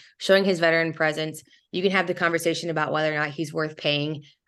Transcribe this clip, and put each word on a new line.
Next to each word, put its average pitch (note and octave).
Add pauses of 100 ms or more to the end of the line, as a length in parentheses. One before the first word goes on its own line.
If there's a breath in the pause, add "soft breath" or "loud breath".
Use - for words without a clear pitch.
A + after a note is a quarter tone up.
(200 loud breath)
showing G3
his F3+
veteran E3
presence. D#3 (300 soft breath)
You F3+
can F#3
have F#3
the F3
conversation E3
about D#3
whether D#3
or D3+
not D3+
he's D#3
worth D#3
paying. D3+ (240 soft breath)